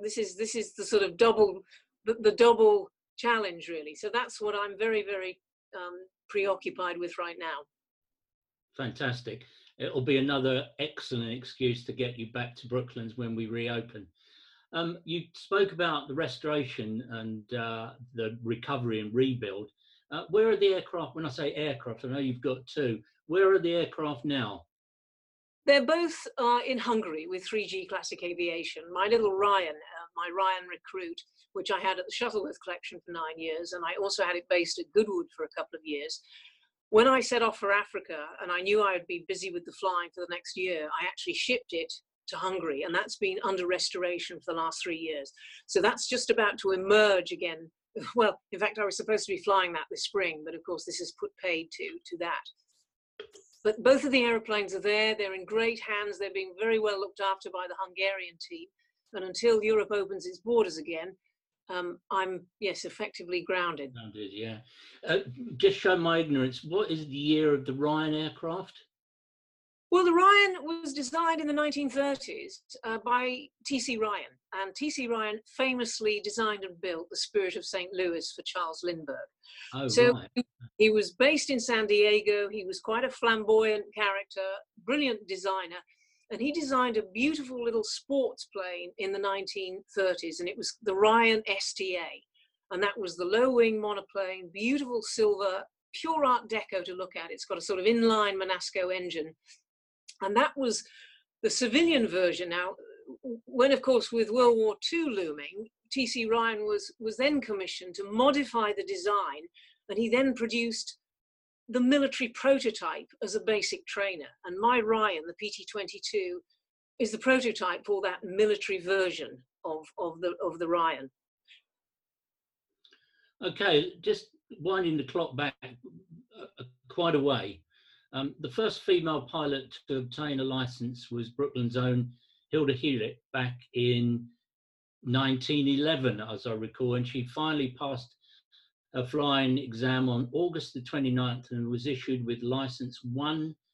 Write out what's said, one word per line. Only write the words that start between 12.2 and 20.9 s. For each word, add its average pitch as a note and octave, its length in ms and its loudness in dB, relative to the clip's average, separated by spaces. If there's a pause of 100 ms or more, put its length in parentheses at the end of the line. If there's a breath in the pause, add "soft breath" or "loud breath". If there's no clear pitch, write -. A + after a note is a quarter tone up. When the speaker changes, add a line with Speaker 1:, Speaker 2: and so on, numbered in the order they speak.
Speaker 2:
back A#2+ 260 -6
to B2+ 100 -16
Brooklands A#2+ 500 -6
when A#2 180 -4
we A2+ 100 -4
reopen. A#2 640 -6 (680 soft breath)
Um, E3+ 320 -4
you E3 160 -4 (120)
spoke G3 380 2
about D#3+ 380 -2
the C3+ 40 -6
restoration C3 1000 -4
and, A2+ 420 -8
uh, A2+ 380 -4 (220)
the A2+ 300 -4
recovery A#2 560 -2
and G#2+ 140 -6
rebuild. A2 580 0 (400 soft breath)
Uh, D#3+ 180 -8
where A3 200 6
are G#3 80 4
the G3 160 6
aircraft? E3 420 -4